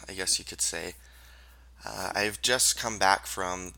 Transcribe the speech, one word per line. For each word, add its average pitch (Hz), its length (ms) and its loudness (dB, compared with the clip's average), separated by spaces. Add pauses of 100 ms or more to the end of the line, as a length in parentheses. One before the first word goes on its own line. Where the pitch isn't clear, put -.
I 98 60 -12
guess 95 240 0
you - 80 -12
could - 160 -8
say. 87 320 -4 (880)
Uh, 95 300 -6
I've 104 260 0
just - 380 4
come 110 200 -4
back 95 280 6
from 90 520 -4